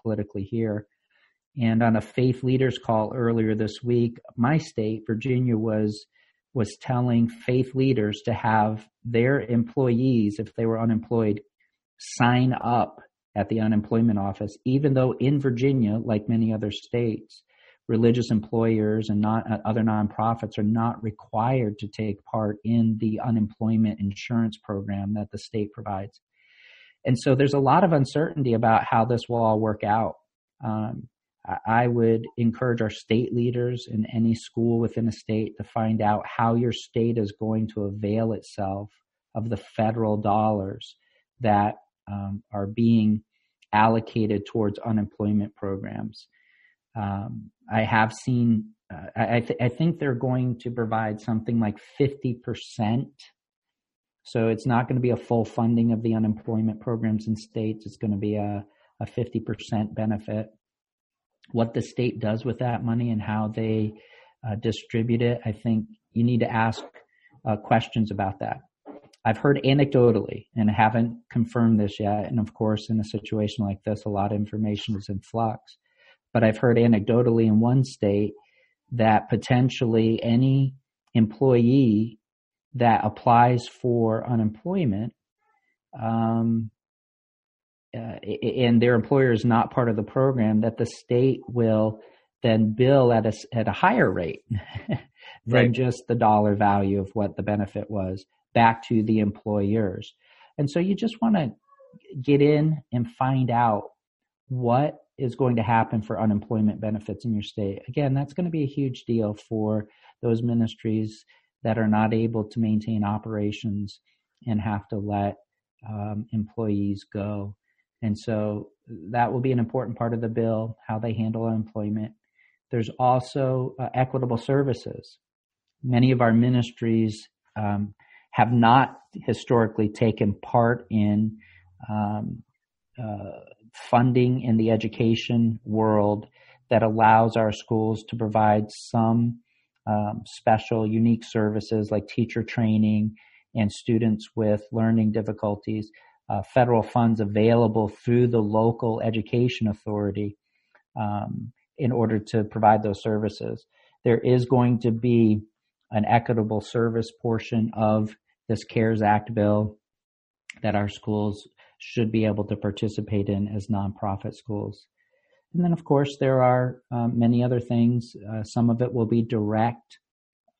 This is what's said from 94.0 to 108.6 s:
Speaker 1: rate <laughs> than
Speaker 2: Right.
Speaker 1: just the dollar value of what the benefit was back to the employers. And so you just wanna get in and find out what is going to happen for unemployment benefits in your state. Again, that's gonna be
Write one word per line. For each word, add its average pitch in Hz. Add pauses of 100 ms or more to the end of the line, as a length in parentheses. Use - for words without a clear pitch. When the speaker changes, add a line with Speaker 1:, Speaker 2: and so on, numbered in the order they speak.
Speaker 1:
rate 92
<laughs> - (580)
than 120
Speaker 2:
Right. 120
Speaker 1:
just 123
the 117
dollar 107
value 101
of 95
what 101
the 95
benefit 104
was 98 (280)
back 113
to 113
the 110
employers. 104 (460)
And 143
so -
you 185
just -
wanna 196 (640)
get 143
in 151 (100)
and 120
find 131
out 117 (560)
what 127 (180)
is 123
going 123
to 113
happen 113
for 104
unemployment 107
benefits 107
in 117
your 104
state. 101
Again, 135
that's 139
gonna 180
be 160